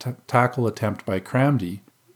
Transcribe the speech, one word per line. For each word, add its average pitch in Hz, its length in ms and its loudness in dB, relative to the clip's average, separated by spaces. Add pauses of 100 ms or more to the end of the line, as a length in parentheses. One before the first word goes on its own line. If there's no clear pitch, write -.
t-, 127 100 -6 (160)
tackle 123 400 2
attempt 104 400 -4
by 95 140 -2
Cramdy, 117 600 0 (360)